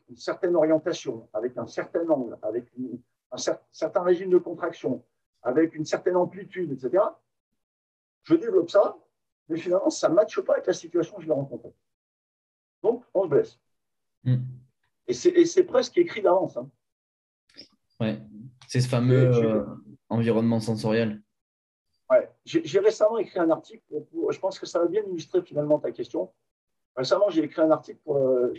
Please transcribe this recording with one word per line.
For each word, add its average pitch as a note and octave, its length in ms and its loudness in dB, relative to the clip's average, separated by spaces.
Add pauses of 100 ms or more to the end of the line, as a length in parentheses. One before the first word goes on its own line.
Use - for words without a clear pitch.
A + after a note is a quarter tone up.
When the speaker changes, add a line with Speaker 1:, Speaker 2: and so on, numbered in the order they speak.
Speaker 1:
une A#2 80 -20
certaine F3 400 -2
orientation, D#3 760 0
avec A#2 260 -6
un A#2 80 -8
certain E3+ 420 -6
angle, B2+ 340 -4
avec A2+ 340 -8
une, B2 240 -12 (320)
un B2+ 40 -12
cer-, - 240 -6 (100)
certain D#3+ 320 -4
régime F3+ 280 0
de F3+ 80 6
contraction, E3 640 -6 (400)
avec D3+ 320 0
une D#3 100 -6
certaine F3+ 320 -2
amplitude, F3+ 560 -4
et - 60 -6
cetera. F#3+ 420 -2 (1000)
Je D#3 120 2
développe - 360 2
ça, A3 260 2 (520)
mais E3 100 -4
finalement, F#3 320 0
ça - 180 0
ne D#3 60 -2
matche G#3+ 260 2
pas - 140 0
avec - 120 -2
la F#3 60 2
situation F3 440 -4
que F3 60 -14
je D#3 60 -8
vais D3+ 60 0
rencontrer. C#3 380 -8 (1120)
Donc, A#3 300 0
on F#3+ 120 2
se E3+ 40 -4
blesse. - 320 0 (600)
Speaker 2:
Hmm. B2+ 140 2 (720)
Speaker 1:
Et F#4 60 -2
c'est, - 180 2
et E4+ 140 6
c'est F4+ 200 2
presque - 340 0
écrit F#3 240 0
d'avance, F3+ 340 2
hein. C3+ 140 -8 (1300)
Speaker 2:
Ouais, A2 200 -4 (460)
c'est B2 140 -2
ce B2+ 80 0
fameux, B2+ 440 4
Speaker 1:
J'ai, A#2 100 4
j'ai A2+ 40 2
Speaker 2:
euh, G#2+ 180 0 (440)
environnement A2+ 500 2
sensoriel. A2 640 -2 (880)
Speaker 1:
Ouais, - 200 4 (140)
j'ai, - 200 0
j'ai C#3 160 2
récemment A3+ 380 4
écrit - 200 -4
un E3+ 120 2
article, - 380 -4
pour, - 180 -10
pour, - 260 -4
je - 80 -10
pense - 180 -4
que - 80 -12
ça - 120 -4
va E3+ 80 2
bien G3 180 -2
illustrer F3 380 -2
finalement D3 360 0
ta - 140 -8
question. - 400 -8 (640)
Récemment, - 320 2
j'ai D#3+ 140 0
écrit D#3 180 -6
un D#3 100 4
article - 340 -2
pour, D3 120 -2
euh, B2+ 420 2